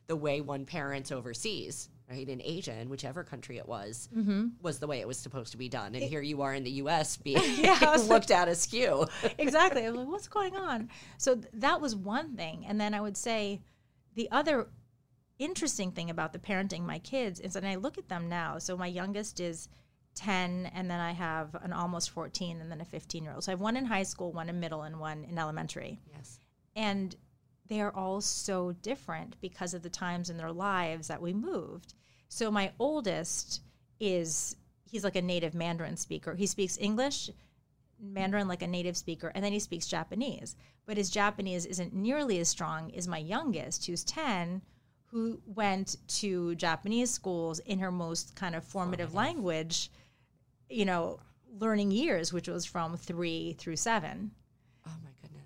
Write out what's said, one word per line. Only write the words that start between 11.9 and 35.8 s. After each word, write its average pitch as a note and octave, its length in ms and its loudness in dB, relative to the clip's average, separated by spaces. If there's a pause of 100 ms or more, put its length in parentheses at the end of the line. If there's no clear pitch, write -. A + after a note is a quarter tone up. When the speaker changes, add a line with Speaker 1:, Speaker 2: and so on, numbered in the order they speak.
Speaker 2:
one A#3 400 -2
thing. E3 300 -6
And G#3 160 2
then G#3 120 2
I G#3 80 0
would G#3 140 -2
say G#3 460 0 (540)
the A#3 160 -2
other C#4+ 380 4 (680)
interesting C#4+ 520 0
thing E3+ 180 -4
about D#3+ 240 -2
the F3 60 -8
parenting F#3+ 440 0
my D#3+ 160 -4
kids G3+ 400 -2
is, F#3 160 -6
and F#3+ 120 -2
I F#3+ 80 0
look G#3 220 -2
at F#4+ 120 -10
them F3 180 -2
now. E3+ 300 -2
So F3+ 180 -4
my F3+ 120 -2
youngest F#3+ 520 -4
is E3+ 300 -4 (460)
ten, F3+ 580 0
and F3+ 160 -4
then F3 100 -2
I E3+ 120 0
have D#3+ 500 -4
an F3 120 -4
almost E3+ 380 -2
fourteen E3+ 500 -6
and D#3+ 100 -10
then D#3 100 -8
a - 40 -8
fifteen-year-old. D#3 580 -8
So - 80 -2
I - 20 2
have F3+ 80 -2
one A3 160 0
in C4+ 80 -2
high G#3 180 2
school, F3+ 280 -4
one E3 180 -6
in F3 100 -2
middle, D#3+ 240 -4
and D#3+ 160 -8
one D#3 260 -6
in E3+ 120 -6
elementary. D#3 600 -4 (160)
Speaker 1:
Yes. - 240 -18 (360)
Speaker 2:
And G3 400 0 (520)
they G#3+ 140 0
are G3+ 140 0
all F#3+ 260 0
so F#3 600 0
different F3+ 600 -6
because F3+ 320 -6
of F3 80 -6
the E3+ 80 -8
times F3 400 -4
in E3+ 80 -6
their E3 140 -6
lives E3+ 560 0
that D#3 140 -6
we F3 120 0
moved. G#3+ 600 -4 (340)
So A3+ 240 -2
my G3+ 280 2
oldest A3 840 0 (380)
is, F3 560 0 (280)
he's G#3+ 200 -6
like G3 120 2
a F#3 60 2
native F3 320 2
Mandarin E3+ 420 -2